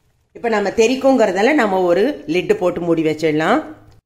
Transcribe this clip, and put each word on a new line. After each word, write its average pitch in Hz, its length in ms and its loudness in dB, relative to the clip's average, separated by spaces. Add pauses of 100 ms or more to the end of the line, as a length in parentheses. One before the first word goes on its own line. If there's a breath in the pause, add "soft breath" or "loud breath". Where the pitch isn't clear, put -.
(320)
இப்ப - 160 -8
நம்ம 208 200 -2
தெரிக்குங்கிறதால 226 840 2
நம்ம 202 280 0
ஒரு 185 460 0
lid 175 300 0
போட்டு 175 240 -2
மூடி 170 220 0
வச்சிடலாம். 156 640 0 (420)